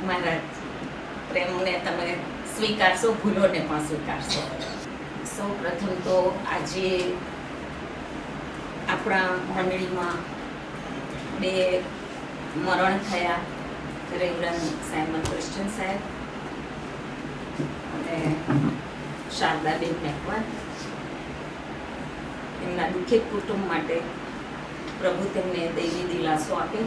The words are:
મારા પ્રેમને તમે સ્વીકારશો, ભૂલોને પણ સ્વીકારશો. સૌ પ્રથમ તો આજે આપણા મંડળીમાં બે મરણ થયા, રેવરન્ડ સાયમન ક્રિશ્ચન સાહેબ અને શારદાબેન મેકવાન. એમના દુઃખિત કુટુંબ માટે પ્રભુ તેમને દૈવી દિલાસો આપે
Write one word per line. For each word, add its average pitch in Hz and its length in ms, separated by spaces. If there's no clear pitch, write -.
મારા 170 320
પ્રેમને 180 440
તમે 175 240
સ્વીકારશો, 214 520
ભૂલોને 190 380
પણ 151 260
સ્વીકારશો. 143 560
સૌ 202 180
પ્રથમ 180 320
તો 185 120
આજે 156 360
આપણા 185 400
મંડળીમાં 185 680
બે 185 120
મરણ 185 340
થયા, 175 320
રેવરન્ડ 170 440
સાયમન 160 380
ક્રિશ્ચન 190 480
સાહેબ 196 240
અને 165 220
શારદાબેન 160 640
મેકવાન. 180 420
એમના 180 300
દુઃખિત 220 360
કુટુંબ 196 360
માટે 165 300
પ્રભુ 185 260
તેમને 180 280
દૈવી 180 360
દિલાસો 156 420
આપે 165 320